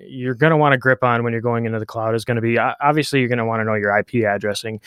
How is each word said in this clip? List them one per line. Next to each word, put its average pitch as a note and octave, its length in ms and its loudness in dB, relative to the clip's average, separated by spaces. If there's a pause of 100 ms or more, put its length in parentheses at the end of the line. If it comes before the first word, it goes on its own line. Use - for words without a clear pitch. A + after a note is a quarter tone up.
you're B2+ 340 -8
gonna D#3 220 4
wanna C#3+ 220 4
grip C3 260 2
on A#2+ 180 2
when A#2 120 -2
you're A2+ 80 -4
going A#2 240 -2
into A2 120 -4
the G#2+ 60 -6
cloud A2 300 -4
is A2+ 100 -4
gonna A#2 160 -2
be, A2+ 180 2
o-, A#2 220 0
obviously, C#3+ 400 2
you're A#2+ 80 0
gonna A#2+ 160 -2
wanna A2+ 200 -2
know A2 100 -2
your G#2 180 0
I G#2 80 4
P A2+ 240 -2
addressing. G#2 640 -4